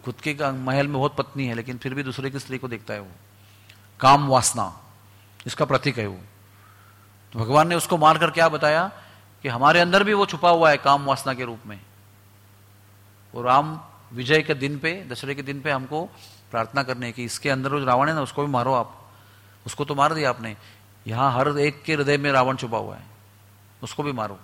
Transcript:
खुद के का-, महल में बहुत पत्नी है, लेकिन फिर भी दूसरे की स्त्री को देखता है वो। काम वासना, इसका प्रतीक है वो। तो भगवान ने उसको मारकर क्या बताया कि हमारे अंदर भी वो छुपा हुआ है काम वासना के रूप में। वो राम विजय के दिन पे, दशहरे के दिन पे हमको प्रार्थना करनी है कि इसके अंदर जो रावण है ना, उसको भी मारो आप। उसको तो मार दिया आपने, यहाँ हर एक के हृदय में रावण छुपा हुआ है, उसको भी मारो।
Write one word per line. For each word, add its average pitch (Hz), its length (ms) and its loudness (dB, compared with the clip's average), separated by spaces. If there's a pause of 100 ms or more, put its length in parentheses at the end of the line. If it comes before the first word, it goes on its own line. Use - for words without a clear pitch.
खुद 123 100 -8
के 151 180 -6
का-, 139 200 -2
महल 131 340 -2
में 143 100 -4
बहुत 139 200 -2
पत्नी 139 300 -4
है, 117 60 -4
लेकिन 120 240 -8
फिर 131 160 -8
भी 143 100 -6
दूसरे 131 280 -6
की 135 80 -8
स्त्री 131 180 -10
को 127 100 -10
देखता 110 260 -10
है 104 60 -8
वो। 95 120 -16 (880)
काम 143 280 6
वासना, 120 560 0 (600)
इसका 147 200 -2
प्रतीक 131 320 0
है 107 100 -4
वो। 92 140 -10 (1120)
तो 113 60 -6
भगवान 143 280 4
ने 175 80 -2
उसको 170 220 0
मारकर 156 340 4
क्या 165 180 4
बताया 156 420 0 (500)
कि 139 80 -6
हमारे 139 300 4
अंदर 180 240 4
भी 214 100 2
वो 202 120 4
छुपा 175 240 0
हुआ 160 200 6
है 143 80 4
काम 143 280 2
वासना 135 280 -2
के 123 120 -6
रूप 117 200 -12
में। 101 160 -16 (1500)
वो 120 80 -10
राम 147 400 2 (320)
विजय 131 280 2
के 151 120 -2
दिन 139 260 -4
पे, 170 280 -6
दशहरे 135 280 -8
के 143 60 -12
दिन 139 200 -8
पे 147 100 -4
हमको 143 340 -4 (460)
प्रार्थना 117 320 -2
करनी 123 220 -6
है 117 60 -8
कि 120 120 -10
इसके 120 260 -6
अंदर 131 200 -2
जो 139 160 -2
रावण 127 240 2
है 160 60 -2
ना, 151 60 -2
उसको 143 240 -4
भी 147 60 -4
मारो 127 220 0
आप। - 380 -4 (540)
उसको - 200 -6
तो 147 100 -6
मार 147 180 2
दिया 147 160 0
आपने, 113 280 -6 (500)
यहाँ 123 260 0
हर 143 260 2
एक 143 240 0
के 160 100 -2
हृदय 143 240 2
में 143 140 0
रावण 131 240 4
छुपा 113 220 -6
हुआ 104 180 -6
है, - 100 -20 (800)
उसको - 200 -8
भी 147 80 -4
मारो। 107 320 -8